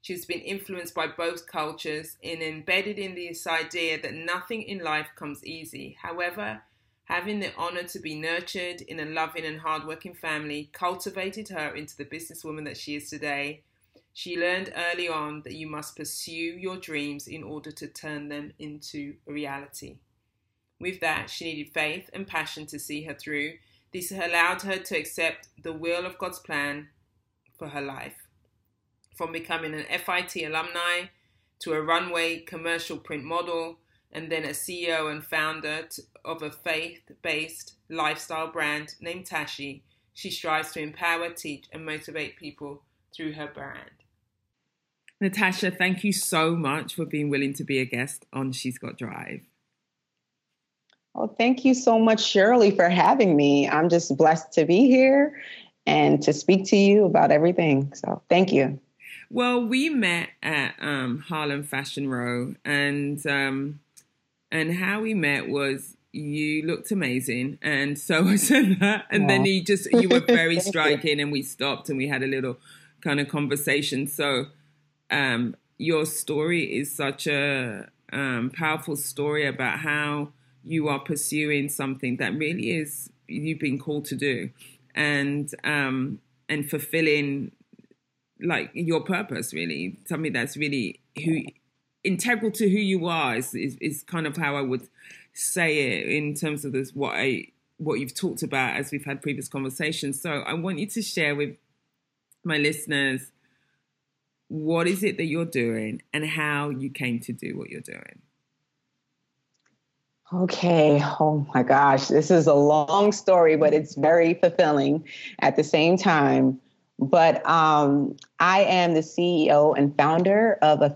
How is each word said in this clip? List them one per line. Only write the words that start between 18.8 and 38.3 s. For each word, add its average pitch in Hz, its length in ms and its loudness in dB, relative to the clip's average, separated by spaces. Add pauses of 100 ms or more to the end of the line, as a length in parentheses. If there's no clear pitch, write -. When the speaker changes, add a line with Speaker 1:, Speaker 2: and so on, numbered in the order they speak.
Speaker 1:
reality. 143 720 -12 (840)
With 185 220 -8
that, 156 300 -4
she - 140 -12
needed 151 280 -10
faith 156 400 -6
and 196 140 -12
passion 156 400 -8
to 147 120 -14
see 151 260 -10
her 160 100 -12
through. 151 400 -8 (380)
This 180 180 -10
allowed 175 520 0
her 196 160 -4
to 185 200 -6
accept 156 500 -6 (140)
the 165 100 -10
will 170 320 -4
of 180 140 -12
God's 180 220 -10
plan 147 480 -6 (680)
for 156 120 -16
her 143 120 -10
life. 135 360 -12 (1000)
From 165 160 -8
becoming 165 420 -6
an 151 140 -10
F 180 200 -6
I 180 140 -2
T 180 220 -8
alumni 175 600 -4 (540)
to 165 120 -6
a 156 80 -2
runway 165 600 -2
commercial 165 580 -8
print 151 260 -12
model, 165 540 -6 (320)
and 160 200 -12
then 160 140 -4
a 147 80 -8
C 175 360 -8
E 165 40 -2
O 156 140 -2
and 151 180 -8
founder 156 640 -6
t-, - 140 -16 (220)
of 160 180 -8
a 151 80 -10
faith-based 160 1200 -8 (140)
lifestyle 160 600 -6